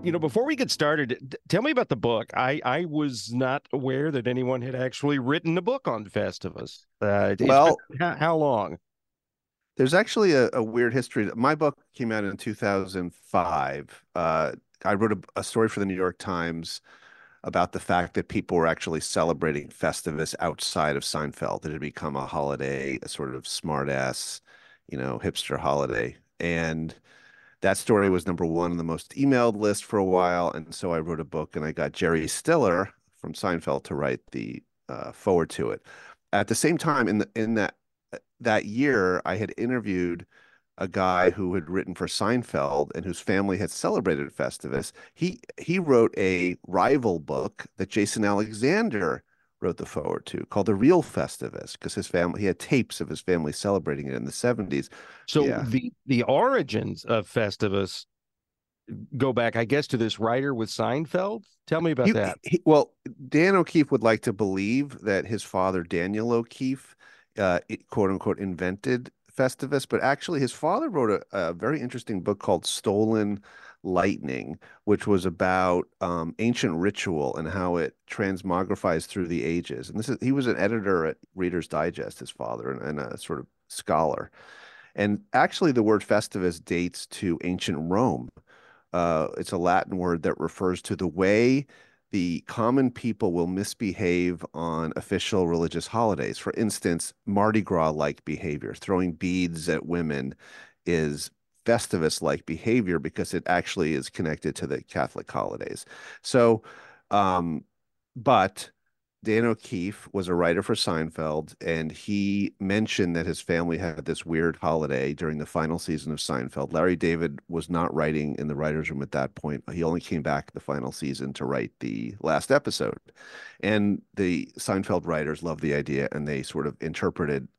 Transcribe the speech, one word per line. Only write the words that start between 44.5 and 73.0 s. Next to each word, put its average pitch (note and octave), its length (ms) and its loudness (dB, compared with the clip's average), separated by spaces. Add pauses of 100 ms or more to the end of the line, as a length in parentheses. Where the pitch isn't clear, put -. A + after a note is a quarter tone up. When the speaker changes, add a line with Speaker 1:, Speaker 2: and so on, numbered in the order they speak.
Speaker 2:
He, F3+ 260 -4 (160)
he F3 220 -2
wrote C3 400 6
a F#2 380 2 (100)
rival G2 540 4
book D2 460 -6 (100)
that F#2+ 140 -4
Jason G#2+ 340 0
Alexander A2 960 0 (380)
wrote F2 160 -2
the - 100 -8
forward - 400 -6
to, - 200 -6
called G2 200 0
The A2 80 4
Real C#3+ 300 6
Festivus, - 760 -6
'cause - 160 -8
his G2 140 -4
family, F2 320 0
he G#2 60 0
had F2+ 120 0
tapes - 420 0
of D#2 80 -6
his D2+ 120 -8
family D#2+ 320 0
celebrating D2+ 560 -2
it C2+ 60 -4
in A#1 100 -6
the C#2 80 -8
seventies. G2+ 580 -2 (380)
Speaker 1:
So D3+ 160 2
Speaker 2:
Yeah. A#2 200 0
Speaker 1:
the, A#2+ 280 -2 (120)
the A#2+ 200 2
origins C3+ 800 0
of A2 260 0
Festivus G2+ 760 -2 (1120)
go C3 160 2
back, A#2 220 0
I A#2 100 2
guess, C#3+ 240 2
to - 80 0
this A2+ 220 0
writer B2+ 340 0
with A2 160 -2
Seinfeld. E3 760 -2 (240)
Tell D#3+ 120 2
me E3 120 2
about B2+ 160 2
Speaker 2:
He, A3 60 4
Speaker 1:
that. G2+ 280 0
Speaker 2:
he, - 220 0
well, D3+ 300 6 (340)
Dan E3+ 260 6
O'Keefe D#3+ 380 4
would A#2+ 100 4
like A2+ 200 6
to A#2+ 100 0
believe G#2+ 720 0
that G2 240 2
his G#2+ 180 -4
father, F#2 400 0
Daniel G2+ 480 0
O'Keefe, C3 640 -4 (420)
uh, F#2 300 4
it, - 180 -8
quote G2 240 2
unquote, F#2+ 300 -2
invented G2 720 -2 (200)
Festivus, C3 560 -2
but - 140 0
actually C#3+ 380 0
his B2 100 0
father A3 380 0
wrote A#2+ 340 2 (100)
a, F2 180 0
a - 20 -4
very A2+ 280 -2
interesting A#2+ 400 -6
book G2 200 -2
called F#2 260 0
Stolen G#2 720 0 (440)